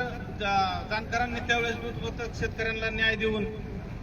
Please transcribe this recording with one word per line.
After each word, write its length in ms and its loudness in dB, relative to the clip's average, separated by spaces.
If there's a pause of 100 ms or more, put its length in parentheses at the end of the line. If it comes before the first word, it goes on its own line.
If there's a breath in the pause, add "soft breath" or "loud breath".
(400)
जा-, 500 2
जानकरांनी 500 0
त्यावेळेस 360 2
दूध 280 -4
उत्पादक 360 -4
शेतकऱ्यांना 500 0
न्याय 260 4
देऊन, 300 2 (580)